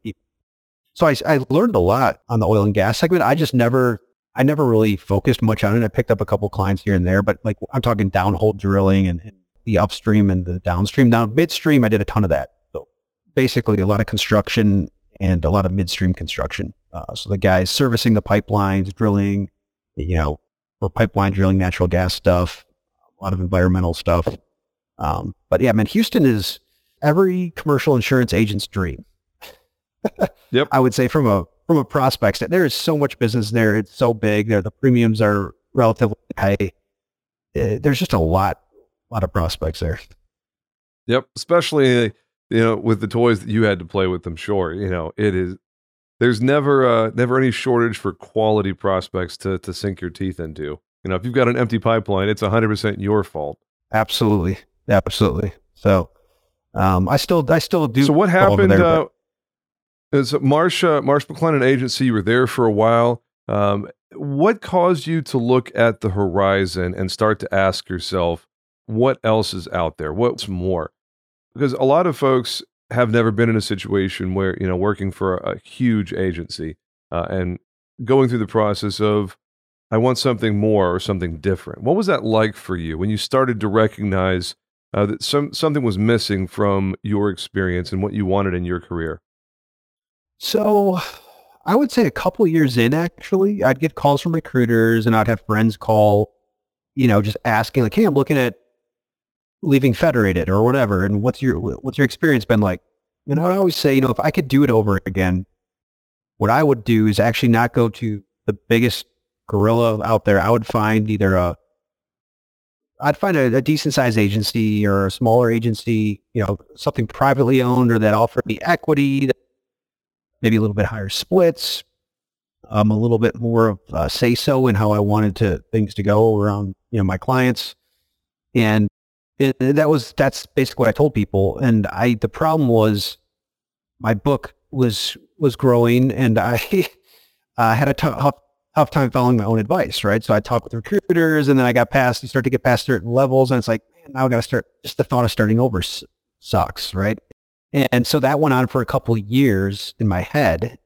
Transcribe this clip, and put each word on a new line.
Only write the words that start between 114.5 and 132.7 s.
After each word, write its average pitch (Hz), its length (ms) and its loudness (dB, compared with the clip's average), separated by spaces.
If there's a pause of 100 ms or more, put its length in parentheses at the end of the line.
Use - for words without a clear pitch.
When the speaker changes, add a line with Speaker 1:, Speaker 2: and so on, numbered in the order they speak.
Speaker 1:
or 98 200 2
a 92 40 -4
smaller 117 400 2
agency, 110 680 -2 (120)
you 110 100 -2
know, 98 140 -2 (180)
something 123 320 -4
privately 135 540 2
owned 123 300 2
or 117 80 2
that 107 140 2
offered 117 320 0
me 110 160 -6
equity, 139 640 0
that 127 80 -6 (1080)
maybe 113 140 2
a 107 60 2
little 107 120 0
bit 101 120 0
higher 101 240 -8
splits, - 760 0 (840)
um, 107 220 2
a 107 60 2
little 117 220 2
bit 113 160 0
more 117 340 2
of, 98 100 -4 (120)
uh, 82 160 -2
say-so 127 600 0
in 107 80 2
how 104 160 2
I 104 80 2
wanted 104 380 0
to, 101 340 -2
things 107 240 -2
to 101 80 -4
go 104 360 2
around, 101 360 -2 (160)
you 117 60 -4
know, 101 60 0
my 92 140 -2
clients. 127 580 -2 (800)
And 107 340 2 (500)
it, 135 220 0
it, 131 140 2
that 151 160 2
was, 151 280 0
that's - 280 -2
basically - 380 -2
what 113 60 2
I - 40 4
told 143 200 0
people. 98 460 0
And 113 280 2
I, 117 280 0
the 107 140 -4
problem 160 380 0
was 107 500 2 (800)